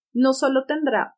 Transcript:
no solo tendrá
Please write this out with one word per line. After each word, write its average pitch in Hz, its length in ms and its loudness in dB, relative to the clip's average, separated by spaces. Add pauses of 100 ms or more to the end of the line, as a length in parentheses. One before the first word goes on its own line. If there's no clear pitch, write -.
(140)
no 262 180 2
solo 269 340 0
tendrá 294 520 -2